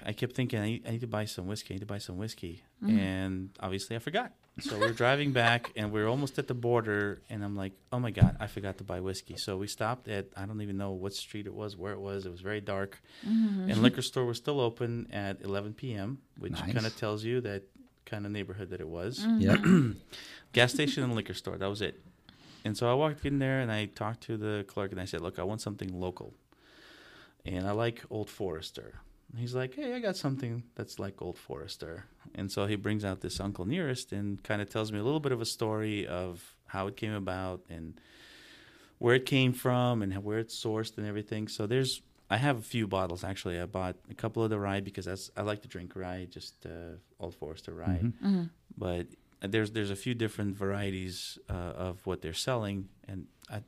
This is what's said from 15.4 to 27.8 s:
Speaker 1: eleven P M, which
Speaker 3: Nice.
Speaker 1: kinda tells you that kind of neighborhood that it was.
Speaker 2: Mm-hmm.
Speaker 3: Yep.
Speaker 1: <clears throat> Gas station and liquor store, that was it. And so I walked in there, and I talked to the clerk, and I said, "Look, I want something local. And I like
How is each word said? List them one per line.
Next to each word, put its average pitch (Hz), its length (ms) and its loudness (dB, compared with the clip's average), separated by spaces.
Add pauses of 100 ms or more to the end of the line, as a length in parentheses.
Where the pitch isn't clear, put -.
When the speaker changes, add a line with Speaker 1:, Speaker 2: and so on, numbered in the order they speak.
Speaker 1:
eleven 101 320 -4
P 127 200 -8
M, 107 260 -4 (200)
which - 140 -4
Speaker 3:
Nice. 90 200 -2
Speaker 1:
kinda 113 180 0
tells 107 320 -2
you 120 180 0
that 101 220 -2 (420)
kind 101 200 -6
of 101 60 -4
neighborhood 98 400 -4
that 92 100 -6
it 78 80 -6
was. 90 300 -4
Speaker 2:
Mm-hmm. 220 220 4 (480)
Speaker 3:
Yep. 101 60 -2 (260)
Speaker 1:
<clears throat> - 320 -18
Gas 123 200 8
station 143 300 2
and 123 120 2
liquor 101 200 -2
store, 90 220 -6
that 95 120 0
was 104 120 -2
it. 92 200 -2 (640)
And 110 100 -2
so 120 160 4
I 123 40 6
walked 151 300 2
in 143 140 2
there, 135 220 2
and 117 100 0
I 107 140 0
talked 110 380 -4
to 113 140 -2
the 107 300 -2
clerk, 98 240 -2
and 95 80 -4
I 92 60 -2
said, 85 160 -4
"Look, 85 180 -4
I 87 40 -2
want 107 180 -2
something 98 380 -4
local. 90 340 -4 (1120)
And 92 220 -2
I 101 40 2
like 117 380 0